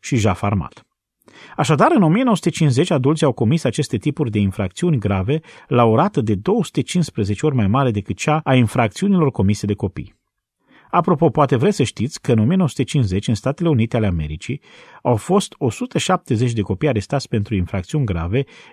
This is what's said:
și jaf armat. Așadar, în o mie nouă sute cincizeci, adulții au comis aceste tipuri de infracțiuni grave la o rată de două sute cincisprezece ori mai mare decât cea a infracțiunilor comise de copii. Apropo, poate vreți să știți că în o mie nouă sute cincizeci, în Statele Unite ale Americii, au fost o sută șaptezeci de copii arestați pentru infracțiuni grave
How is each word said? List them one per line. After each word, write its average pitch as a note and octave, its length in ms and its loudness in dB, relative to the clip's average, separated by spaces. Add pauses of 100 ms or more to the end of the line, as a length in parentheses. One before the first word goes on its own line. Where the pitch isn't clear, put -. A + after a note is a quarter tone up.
și - 160 -4
jaf G#2 260 0
armat. G2+ 440 -4 (680)
Așadar, A#3 380 2
în A#3 80 4
o D#3+ 60 4
mie G3+ 140 2
nouă A#3+ 140 2
sute E3 140 -2
cincizeci, D3 400 2
adulții D3+ 360 2
au C3 60 2
comis B2+ 320 0
aceste B2+ 320 -2
tipuri D3 340 -4
de G#2 80 -2
infracțiuni G2+ 600 -2
grave G2+ 420 -2 (260)
la A#2+ 180 2
o A2+ 100 4
rată D3+ 260 0
de A2 140 0
două F#3 300 -2
sute - 160 -6
cincisprezece A2+ 680 -2
ori D3 80 0
mai A2 120 2
mare B2+ 240 2
decât G2+ 260 -4
cea D#3 280 0
a C3+ 100 2
infracțiunilor C3 760 2
comise G2+ 360 0
de G2+ 80 0
copii. - 420 -8 (760)
Apropo, E3+ 400 2
poate C#3 260 2
vreți F3 200 2
să D3 60 0
știți - 380 -4
că - 120 0
în A2+ 60 4
o G#2+ 60 4
mie D#3+ 120 2
nouă F#3 120 2
sute - 140 -4
cincizeci, G2+ 460 0
în A#2+ 60 2
Statele C3 340 -2
Unite A#2 280 2
ale A2 100 2
Americii, D#2+ 540 -4 (420)
au B2 140 2
fost F#3+ 420 -2
o B2+ 120 0
sută - 280 -6
șaptezeci B2+ 540 0
de A2+ 100 -2
copii G2+ 260 -2
arestați B2+ 400 -2
pentru G#2+ 260 -2
infracțiuni G2 500 -2
grave F#2+ 400 -2 (280)